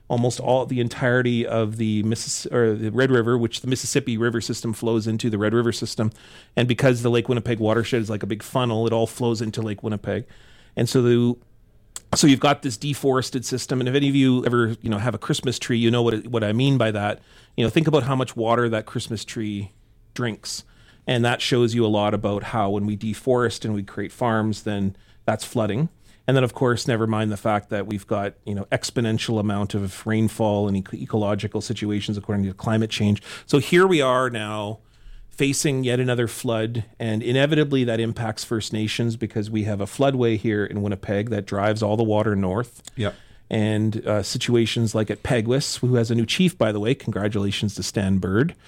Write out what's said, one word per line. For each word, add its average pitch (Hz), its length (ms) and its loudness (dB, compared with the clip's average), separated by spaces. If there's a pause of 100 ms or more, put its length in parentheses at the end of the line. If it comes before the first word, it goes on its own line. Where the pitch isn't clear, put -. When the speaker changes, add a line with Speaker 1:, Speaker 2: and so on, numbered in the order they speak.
Speaker 1:
almost 120 320 0
all, 123 260 2
the 123 160 -2
entirety 120 640 2
of 110 320 -2
the 107 260 0
Missis-, - 440 -4
or 113 280 2
the 107 160 -4
Red 131 200 2
River, 120 260 4
which 117 240 -2
the 123 60 -8
Mississippi 127 500 -2
River 113 240 0
system 113 320 -6
flows 113 340 0
into 113 220 -2
the 107 80 0
Red 107 160 2
River 117 180 2
system. 110 400 -4 (460)
And 120 100 2
because 120 360 2
the 123 80 2
Lake 120 180 2
Winnipeg 117 300 0
watershed 110 420 2
is 104 80 -4
like 104 140 -6
a - 20 -4
big 101 160 -6
funnel, 117 460 0
it 113 40 0
all 113 160 2
flows 117 320 -2
into 110 220 -6
Lake 107 220 -6
Winnipeg. 104 420 -4 (500)
And 120 140 0
so 131 140 4
the, 120 340 4 (800)
so - 120 4
you've 135 120 8
got 143 240 2
this 127 120 -4
deforested 131 720 0
system. 127 340 -2
And 127 80 0
if 127 80 0
any 143 140 4
of 139 60 2
you 131 300 6
ever, 117 360 2
you 110 80 -4
know, 104 80 0
have 110 160 0
a - 60 -8
Christmas - 400 -2
tree, 120 180 0
you 113 140 4
know 120 100 2
what 117 140 2
it, 110 120 -8
what 117 160 -2
I 107 100 0
mean 135 240 4
by 110 140 4
that. 104 300 -4 (340)
You 123 80 0
know, 117 60 2
think 160 180 2
about 147 160 4
how 135 120 0
much 127 200 -2
water 117 340 2
that 110 180 -2
Christmas - 360 -8
tree 104 480 -8 (440)
drinks. - 480 -6 (440)
And 123 160 2
that 120 180 2
shows 120 340 2
you 117 100 4
a - 20 4
lot 104 280 2
about 104 300 -2
how 101 260 -2
when 104 160 -2
we 107 100 -4
deforest 113 680 0
and 107 120 -4
we 101 80 -4
create 101 280 -8
farms, 110 520 0
then 101 320 -2 (300)
that's 110 180 0
flooding. 113 460 -2 (380)
And 127 80 4
then, 131 80 4
of 120 100 -2
course, 120 340 0
never 113 180 2
mind 110 260 0
the 98 60 -4
fact 104 320 -2
that 101 160 -4
we've 104 220 -8
got, 101 260 -4 (120)
you 104 100 -6
know, 98 160 -6
exponential 113 680 -2
amount 101 360 -2
of 98 320 -6
rainfall 107 600 0
and 98 80 0
eco-, 98 220 -6
ecological 107 640 -2
situations 104 560 -4
according 101 280 -2
to 95 80 -4
climate 110 360 0
change. 104 320 0 (240)
So 147 140 4
here 175 260 6
we 175 160 4
are 127 300 2
now 107 480 -6 (500)
facing 139 540 0
yet 123 160 2
another 123 280 0
flood, 113 580 -4 (120)
and 110 240 -2
inevitably 139 640 2
that 113 160 0
impacts 113 440 -4
First 110 300 -4
Nations 113 440 -2
because 107 340 -4
we 107 140 -2
have 104 160 -4
a 95 40 -2
floodway 123 520 2
here 104 280 0
in 104 160 -4
Winnipeg 104 480 -4
that 104 160 -4
drives 107 380 0
all 104 140 2
the 117 60 2
water 107 320 2
north. 98 460 -2 (140)
Speaker 2:
Yep. 101 180 -4 (340)
Speaker 1:
And, 107 600 0
uh, 104 160 0
situations 117 720 0
like 107 160 0
at - 100 -6
Peguis, 123 560 0
who 123 180 2
has 117 140 2
a 117 60 0
new 117 100 2
chief, 180 320 2
by 110 140 4
the 104 80 -2
way, 117 160 2
congratulations 101 800 -2
to 90 80 -6
Stan 98 340 0
Bird, 98 380 2 (120)